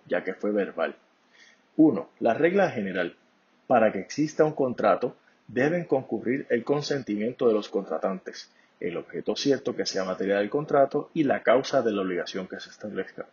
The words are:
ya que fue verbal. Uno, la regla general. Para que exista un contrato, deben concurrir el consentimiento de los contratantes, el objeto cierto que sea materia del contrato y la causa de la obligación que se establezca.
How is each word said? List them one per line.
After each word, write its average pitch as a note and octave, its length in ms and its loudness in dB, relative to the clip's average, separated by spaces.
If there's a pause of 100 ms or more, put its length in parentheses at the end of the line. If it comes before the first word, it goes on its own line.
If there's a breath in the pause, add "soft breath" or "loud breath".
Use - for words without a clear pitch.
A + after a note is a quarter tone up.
ya - 160 -2
que F#2+ 120 -6
fue G#2 160 -4
verbal. E2 440 -2 (800 soft breath)
Uno, D3 340 4 (100)
la A2+ 140 4
regla E3+ 380 2
general. F#2+ 440 -4 (520)
Para A2 240 6
que G2 80 -4
exista D3+ 460 0
un D3+ 80 0
contrato, A#2+ 600 0 (320 soft breath)
deben D3+ 380 0
concurrir C3 640 -2
el A#2 140 0
consentimiento C3 840 -2
de A2 80 6
los G#2 140 -2
contratantes, F#2+ 840 -6 (280 soft breath)
el F2 180 -6
objeto - 380 -6
cierto B2+ 400 -2
que G2 120 -4
sea F#2+ 160 -4
materia F#2+ 340 -2
del G#2 140 0
contrato D3 640 0
y D#3+ 80 2
la A2+ 180 0
causa C3+ 400 2
de A2+ 100 0
la G2 120 -2
obligación F#2 440 -4
que G2 120 -12
se - 100 -16
establezca. - 640 -10